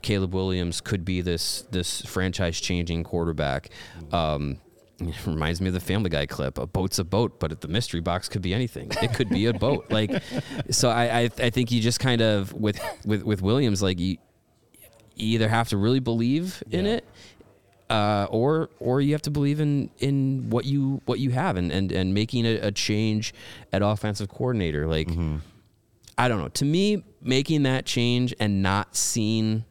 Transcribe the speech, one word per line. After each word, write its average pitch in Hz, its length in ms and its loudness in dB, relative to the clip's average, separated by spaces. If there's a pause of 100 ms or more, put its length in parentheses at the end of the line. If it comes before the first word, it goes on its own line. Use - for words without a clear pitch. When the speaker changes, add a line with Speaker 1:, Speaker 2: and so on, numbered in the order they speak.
Speaker 1:
Caleb 95 340 0
Williams 92 460 0
could 95 240 -4
be 90 160 0
this, 85 500 -2
this 90 320 -4
franchise-changing 87 1000 -2
quarterback. 78 640 -2 (440)
Um, 73 460 0 (420)
it 85 140 -4 (120)
reminds 80 340 -2
me 95 80 0
of 90 60 0
the 90 60 -2
Family 95 300 0
Guy 71 160 0
clip, - 320 -4
"A 67 80 -4
boat's 92 320 -2
a 92 60 0
boat, 98 340 0
but 80 220 -6
the 76 80 -10
mystery 90 320 -2
box 87 280 -2
could 101 140 -6
be 90 100 -2
anything. 117 380 -4 (100)
It 113 140 0
could 113 140 0
be 107 180 2
a 120 60 2
boat." 131 340 0
Speaker 2:
<laughs> - 40 -8
Speaker 1:
Like, 110 200 0 (600)
so - 200 4
I, 120 300 2
I, 120 180 2
I 120 120 2
think 120 200 0
you 120 100 2
just 117 200 0
kind 120 200 2
of, 101 320 2
with, 104 280 -2 (240)
with, 104 180 0
with 104 180 0
Williams, 104 400 2
like, 92 200 0
you, 90 180 0 (960)
you 110 220 0
either 110 120 2
have 113 200 2
to 107 80 0
really 117 240 4
believe 127 720 -2
in 180 120 0
Speaker 2:
Yeah. 214 100 2
Speaker 1:
it - 100 -4 (840)
uh, 104 400 2
or, 143 380 2 (120)
or 127 200 2
you 143 120 4
have 151 100 -2
to 156 80 -4
believe 143 300 0
in, 143 280 2 (100)
in 135 520 0
what 117 160 0
you, 139 400 0
what - 120 0
you 135 120 2
have 127 260 2
and, 87 160 0
and, 95 180 0
and 92 220 2
making 110 320 0
a, 113 140 2
a 104 120 0
change 107 640 0 (400)
at 98 100 2
offensive 104 460 0
coordinator. 90 580 0
Like, 80 220 0
Speaker 3:
Mm-hmm. 82 280 0 (840)
Speaker 1:
I 123 100 4
don't 113 120 2
know. 117 80 -4
To - 160 -2
me, 190 400 2 (180)
making 135 400 2
that 131 240 2
change 120 540 2
and 101 220 2
not 98 340 0
seeing 110 760 0